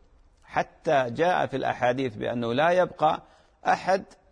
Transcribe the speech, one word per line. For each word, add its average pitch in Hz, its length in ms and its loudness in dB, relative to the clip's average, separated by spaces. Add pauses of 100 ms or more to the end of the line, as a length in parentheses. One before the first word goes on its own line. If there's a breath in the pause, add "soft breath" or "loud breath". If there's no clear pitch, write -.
(440)
حتى 151 640 -2
جاء 151 360 0
في 135 120 -6
الأحاديث 123 580 -2
بأنه 117 380 -4
لا 151 160 2
يبقى 175 520 2 (460 soft breath)
أحد، 185 360 0 (280)